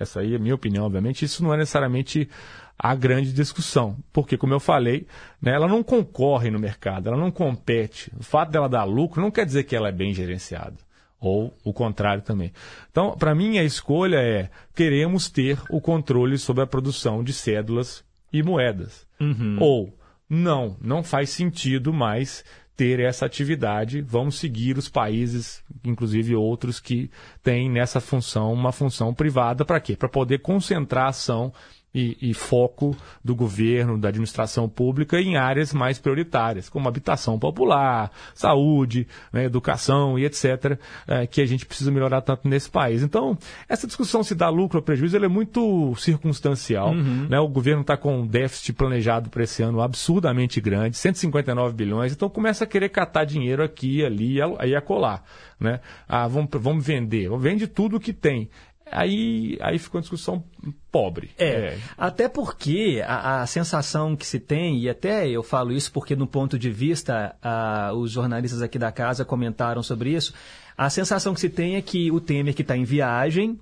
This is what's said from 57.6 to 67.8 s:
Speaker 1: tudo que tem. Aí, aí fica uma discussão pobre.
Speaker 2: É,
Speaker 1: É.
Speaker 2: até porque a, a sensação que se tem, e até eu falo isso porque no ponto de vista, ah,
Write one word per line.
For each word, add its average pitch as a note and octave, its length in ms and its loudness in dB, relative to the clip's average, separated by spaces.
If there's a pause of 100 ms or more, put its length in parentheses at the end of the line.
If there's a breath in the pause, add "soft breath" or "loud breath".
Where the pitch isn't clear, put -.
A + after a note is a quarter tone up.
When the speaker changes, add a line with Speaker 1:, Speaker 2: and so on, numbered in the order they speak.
Speaker 1:
tudo G#3+ 340 0
que A3 140 -6
tem. B2 340 0 (460 loud breath)
Aí, A3 680 0
aí E3 160 0
fica - 180 -8
uma E3+ 60 -2
discussão F3 420 -6 (460)
pobre. F#2 480 -2
Speaker 2:
É, F3+ 100 2
Speaker 1:
É. G2+ 300 -2 (180 loud breath)
Speaker 2:
até - 320 0
porque F3 800 -2
a, B2+ 340 -2
a B2+ 60 -2
sensação D#3 680 -2
que D3 120 -6
se - 120 -4
tem, D3+ 420 0
e A#2+ 80 0
até F#3+ 380 -2
eu A#2 160 -2
falo B2 300 -2
isso C#3 180 -4
porque - 240 -4
no C3+ 120 0
ponto C#3 320 -2
de A#2+ 120 -2
vista, A#2+ 720 -2
ah, A2 520 -2